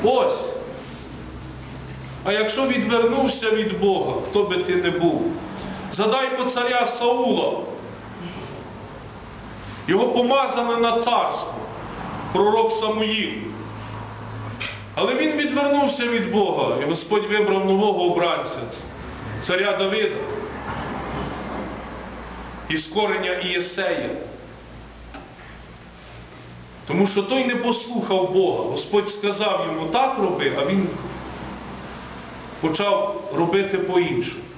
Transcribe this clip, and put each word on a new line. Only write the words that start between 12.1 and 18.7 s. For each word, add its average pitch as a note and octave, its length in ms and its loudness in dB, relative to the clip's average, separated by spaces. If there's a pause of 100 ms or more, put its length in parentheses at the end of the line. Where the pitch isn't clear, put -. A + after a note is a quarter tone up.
пророк A3 460 6
Самуїл. G#3+ 540 0 (1600)
Але A#3 200 2
він D#4 160 2
відвернувся C#4+ 760 2
від G3+ 240 0
Бога, F3+ 500 2
і C#3+ 40 0
Господь F#3 460 2
вибрав G3 340 4
нового F#3+ 380 4
обранця, D#3+ 560 2 (880)